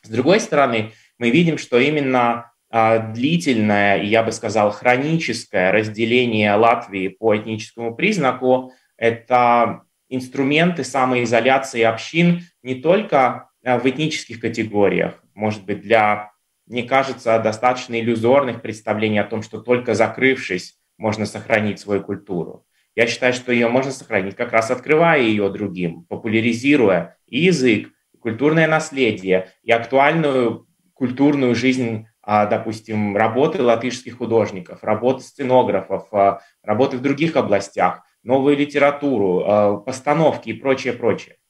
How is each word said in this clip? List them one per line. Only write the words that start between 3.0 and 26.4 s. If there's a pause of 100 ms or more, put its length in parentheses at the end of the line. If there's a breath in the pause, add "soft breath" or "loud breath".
и,
я
бы
сказал,
хроническое
разделение
Латвии
по
этническому
признаку. (240 loud breath)
Это (260)
инструменты
самоизоляции
общин (200)
не
только, (160)
а,
в
этнических
категориях. (120)
Может
быть,
для, (340)
мне
кажется,
достаточно
иллюзорных
представлений
о
том,
что
только
закрывшись, (200)
можно
сохранить
свою
культуру. (300)
Я
считаю,
что
ее
можно
сохранить,
как
раз
открывая
ее
другим,
популяризируя (100)